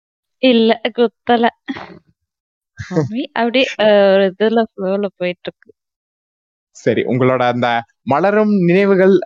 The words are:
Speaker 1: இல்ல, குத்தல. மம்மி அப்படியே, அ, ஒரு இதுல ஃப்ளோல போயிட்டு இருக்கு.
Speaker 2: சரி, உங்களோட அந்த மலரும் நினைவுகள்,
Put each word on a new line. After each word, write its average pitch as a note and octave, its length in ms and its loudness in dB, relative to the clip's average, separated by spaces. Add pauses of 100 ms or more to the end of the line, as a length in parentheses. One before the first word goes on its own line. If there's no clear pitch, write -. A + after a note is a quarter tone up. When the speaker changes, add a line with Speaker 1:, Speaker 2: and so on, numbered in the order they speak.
(380)
Speaker 1:
இல்ல, A#3 500 2
குத்தல. A#3 600 -2 (1400)
மம்மி F3+ 320 -4 (100)
அப்படியே, A#3 320 0 (160)
அ, G3+ 320 4
ஒரு F#3+ 260 2
இதுல A3 240 0
ஃப்ளோல G3+ 440 -6 (100)
போயிட்டு F3+ 340 -8
இருக்கு. - 220 -20 (1000)
Speaker 2:
சரி, A#2 320 -2
உங்களோட B2+ 400 0
அந்த A#2+ 400 -2 (200)
மலரும் G3+ 640 0
நினைவுகள், F#3+ 600 4